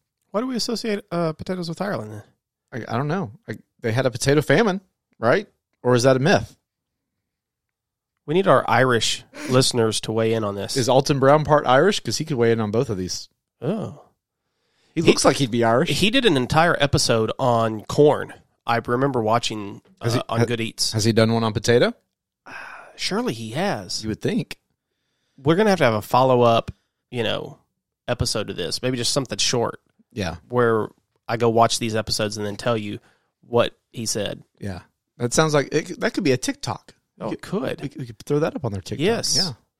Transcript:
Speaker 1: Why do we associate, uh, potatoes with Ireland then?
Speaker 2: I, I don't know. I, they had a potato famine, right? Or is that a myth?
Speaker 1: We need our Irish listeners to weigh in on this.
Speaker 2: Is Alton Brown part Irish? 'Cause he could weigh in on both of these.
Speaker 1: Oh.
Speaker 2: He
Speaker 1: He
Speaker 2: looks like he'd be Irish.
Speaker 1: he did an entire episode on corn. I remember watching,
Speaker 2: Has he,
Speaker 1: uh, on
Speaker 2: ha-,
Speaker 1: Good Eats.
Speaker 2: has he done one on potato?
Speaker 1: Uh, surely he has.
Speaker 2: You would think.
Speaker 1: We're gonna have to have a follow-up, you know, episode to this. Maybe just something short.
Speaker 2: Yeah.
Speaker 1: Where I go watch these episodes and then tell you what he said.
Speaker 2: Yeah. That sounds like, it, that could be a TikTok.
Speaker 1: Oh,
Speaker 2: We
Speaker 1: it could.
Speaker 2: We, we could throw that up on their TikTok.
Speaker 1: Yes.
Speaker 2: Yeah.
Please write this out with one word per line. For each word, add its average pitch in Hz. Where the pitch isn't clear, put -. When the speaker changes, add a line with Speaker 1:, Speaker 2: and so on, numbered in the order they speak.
Speaker 1:
Why 196
do 254
we 262
associate, 214
uh, 170
potatoes 180
with 165
Ireland 120
then? 107
Speaker 2:
I, 113
I -
don't 143
know. 151
I, 110
they 113
had 131
a 127
potato 139
famine, 185
right? 156
Or 123
is 120
that 131
a 127
myth? 139
Speaker 1:
We 147
need 190
our 135
Irish 120
listeners 123
to 117
weigh 113
in 113
on 101
this. 98
Speaker 2:
Is 131
Alton 135
Brown 143
part 147
Irish? 143
'Cause 113
he 151
could 156
weigh 117
in 113
on 107
both 117
of 107
these. 90
Speaker 1:
Oh. 165
Speaker 2:
He 165
Speaker 1:
He -
Speaker 2:
looks -
like 151
he'd 131
be 117
Irish. 123
Speaker 1:
he 175
did 262
an 185
entire 156
episode 117
on 113
corn. 123
I 120
remember 127
watching, 107
Speaker 2:
Has 113
he, 131
Speaker 1:
uh, -
on 113
Speaker 2:
ha-, 117
Speaker 1:
Good 117
Eats. -
Speaker 2:
has 107
he 113
done 113
one 113
on 113
potato? 120
Speaker 1:
Uh, -
surely 208
he 113
has. 127
Speaker 2:
You 110
would 104
think. 185
Speaker 1:
We're 143
gonna 214
have 190
to 165
have 117
a 104
follow-up, 123
you 120
know, 104
episode 117
to 98
this. 90
Maybe 127
just 120
something 131
short. -
Speaker 2:
Yeah. 87
Speaker 1:
Where 117
I 117
go 117
watch 113
these 110
episodes 107
and 104
then 101
tell 117
you 104
what 120
he 117
said. 98
Speaker 2:
Yeah. 92
That 120
sounds 160
like, 143
it, 160
that 196
could 220
be 139
a 123
TikTok. -
Speaker 1:
Oh, -
Speaker 2:
We 104
Speaker 1:
it -
could. -
Speaker 2:
We, 143
we 135
could 117
throw 147
that 165
up 170
on 107
their 98
TikTok. 120
Speaker 1:
Yes. 214
Speaker 2:
Yeah. 165